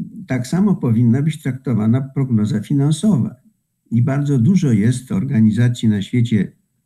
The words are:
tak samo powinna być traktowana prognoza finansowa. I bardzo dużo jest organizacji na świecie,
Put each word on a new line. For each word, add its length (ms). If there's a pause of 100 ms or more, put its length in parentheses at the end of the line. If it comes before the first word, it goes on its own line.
(260)
tak 200
samo 280
powinna 480
być 200
traktowana 580
prognoza 600
finansowa. 760 (560)
I 120
bardzo 360
dużo 340
jest 400
organizacji 760
na 140
świecie, 500 (340)